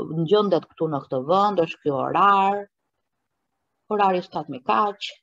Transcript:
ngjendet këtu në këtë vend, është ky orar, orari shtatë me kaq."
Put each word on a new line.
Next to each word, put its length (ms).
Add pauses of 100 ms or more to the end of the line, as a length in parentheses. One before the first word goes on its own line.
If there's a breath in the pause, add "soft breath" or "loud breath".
(240)
ngjendet 420
këtu 220
në 160
këtë 220
vend, 400
është 160
ky 120
orar, 600 (1300)
orari 320
shtatë 280
me 120
kaq." 380 (220)